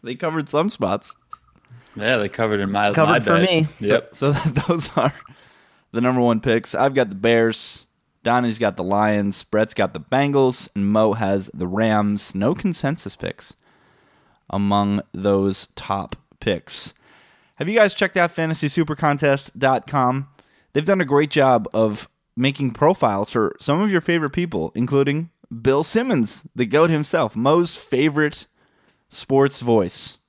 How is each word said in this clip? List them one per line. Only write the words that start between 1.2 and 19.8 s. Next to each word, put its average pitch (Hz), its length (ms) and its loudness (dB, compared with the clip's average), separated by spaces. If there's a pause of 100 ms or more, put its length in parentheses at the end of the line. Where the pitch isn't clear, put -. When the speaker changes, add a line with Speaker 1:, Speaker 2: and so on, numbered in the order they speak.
Speaker 2:
Yeah, 113 220 0
they 104 120 -2
covered 107 300 -2
in 98 120 -2
my, 104 220 2
Speaker 3:
Covered 156 180 4
Speaker 2:
my 117 80 4
Speaker 3:
for 107 200 0
Speaker 2:
bet. - 20 4
Speaker 3:
me. 170 260 2 (120)
Speaker 2:
Yep. 107 360 0
Speaker 1:
So, 139 180 0
so 156 160 -2
<laughs> 135 180 -2
those 170 300 -2
are 135 160 0 (800)
the 113 100 -2
number 127 200 2
one 117 200 2
picks. 117 340 0
I've 135 180 2
got 127 160 2
the 98 60 -10
Bears. 113 720 0 (340)
Donnie's 117 380 0
got 104 180 0
the 90 60 -6
Lions. 101 600 0
Brett's 107 300 -2
got 98 200 -2
the 80 60 -8
Bengals. 135 760 0
And 98 160 -2
Mo 107 220 2
has 98 400 -2
the 92 140 -6
Rams. 104 680 0
No 107 180 0
consensus 170 640 -6
picks - 400 -12 (960)
among 101 520 0 (100)
those 98 640 0
top - 400 -6 (240)
picks. - 540 -6 (640)
Have 151 140 -6
you 214 60 -2
guys 208 180 4
checked - 240 -2
out 170 140 2
fantasy 160 360 -2
super 151 280 -2
contest 143 640 0
dot 135 300 0